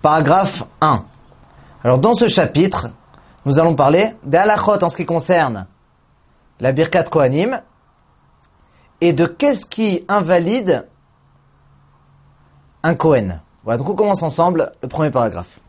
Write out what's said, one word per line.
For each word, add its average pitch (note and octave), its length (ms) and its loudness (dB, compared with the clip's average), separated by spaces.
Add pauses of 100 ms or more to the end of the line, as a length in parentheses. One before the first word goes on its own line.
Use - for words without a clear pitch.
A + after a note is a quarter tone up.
paragraphe D#3 600 0 (160)
un. C#3+ 260 0 (760)
Alors B2+ 140 2
dans G3+ 160 2
ce A#3 140 2
chapitre, D3+ 640 0 (540)
nous C#3 120 2
allons E3 160 4
parler E3 500 2
des C#3+ 140 0
halachot G#3 460 2
en E3+ 60 0
ce - 60 -8
qui F3 120 -8
concerne D3 580 -2 (960)
la B2+ 140 0
Birkat D#3+ 320 0
Kohanim D#3+ 540 0 (1400)
et E3+ 120 2
de E3 120 2
qu'est-ce C#4 400 -2
qui G#3 420 -4
invalide F3+ 800 0 (2000)
un E3+ 100 0
Kohen. A2 480 0 (220)
Voilà, A2+ 160 -4
donc C#3 100 -6
on G3+ 60 -4
commence G3+ 260 0
ensemble E3 500 -2 (120)
le C3+ 40 -10
premier D3+ 220 -2
paragraphe. A2 580 -4